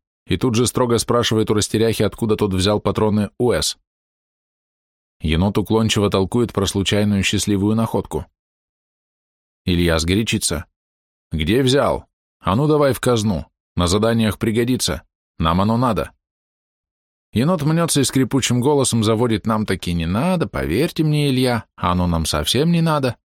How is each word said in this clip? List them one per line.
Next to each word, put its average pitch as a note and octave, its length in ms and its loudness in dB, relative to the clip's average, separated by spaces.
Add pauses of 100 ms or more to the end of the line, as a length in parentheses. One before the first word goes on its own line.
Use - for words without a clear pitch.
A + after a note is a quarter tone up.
(240)
и - 120 -2
тут A#2+ 180 0
же A2+ 140 2
строго A#2 300 0
спрашивает A2 520 0
у A2 40 0
растеряхи, G#2+ 500 0
откуда G#2 320 -2
тот G2+ 180 0
взял G2 240 2
патроны G#2 600 0
У B2 120 2
С. D#2+ 260 -2 (1400)
Енот E2+ 380 0
уклончиво G#2+ 520 2
толкует G2+ 420 0
про G2 120 0
случайную G2+ 600 0
счастливую G#2 500 0
находку. A2 520 -4 (1400)
Ильяс E2+ 400 0
горячится. F#2+ 640 -2 (640)
«Где G#2 320 0
взял? B2 420 0 (320)
А - 160 -2
ну C#3+ 140 0
давай D3 240 2
в - 80 -8
казну. G#2+ 460 -2 (280)
На F2 140 0
заданиях A2 500 2
пригодится. A#2 640 -2 (380)
Нам E2 200 2
оно A2 160 2
надо». A2+ 360 -2 (1200)
Енот D3+ 280 0
мнётся D#3 400 0
и - 20 0
скрипучим B2 560 0
голосом B2 420 2
заводит: A2 440 0
«Нам A2 180 -2
таки F2+ 300 -4
не E2 100 -2
надо, B2+ 420 -2
поверьте G2 560 -2
мне, D3+ 280 0
Илья, B2+ 340 0 (120)
оно F2+ 300 0
нам E2 200 0
совсем A2+ 440 0
не E3+ 120 2
надо. D3 420 -2